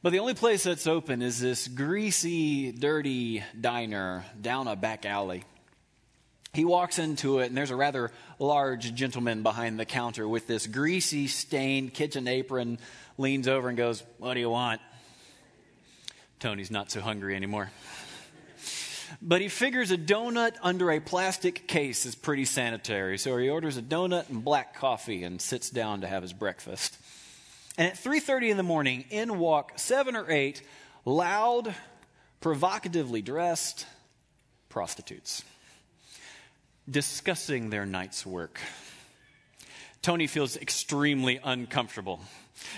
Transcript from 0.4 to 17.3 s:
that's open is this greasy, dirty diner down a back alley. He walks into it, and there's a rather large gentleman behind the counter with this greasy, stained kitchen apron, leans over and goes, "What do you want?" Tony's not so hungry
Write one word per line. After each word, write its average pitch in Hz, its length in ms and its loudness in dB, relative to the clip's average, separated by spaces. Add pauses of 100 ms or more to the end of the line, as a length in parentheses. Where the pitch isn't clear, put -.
that's 170 240 0
open 156 340 2
is 120 180 0
this 123 300 0
greasy, 151 1040 0
dirty 127 680 0 (140)
diner 107 680 -2 (160)
down 123 260 -2
a 107 80 -2
back 107 300 -4
alley. 95 380 -2 (1080)
He 156 120 4
walks 175 340 4
into 143 400 2
it, 127 60 4
and 123 100 -4
there's 135 160 0
a 123 60 -2
rather 123 340 2 (260)
large 135 560 2
gentleman 120 480 0
behind 110 380 0
the 113 60 -2
counter 117 420 -2
with 113 200 0
this 110 200 -2
greasy, 143 600 0
stained 135 680 0
kitchen 139 340 -2
apron, 127 500 0 (400)
leans 135 300 2
over 131 220 4
and 120 80 0
goes, 120 260 2 (140)
"What 123 160 -4
do 123 80 0
you 120 80 2
want?" 117 320 0 (1600)
Tony's 101 320 -4
not 101 200 -4
so 110 80 -4
hungry 98 380 -4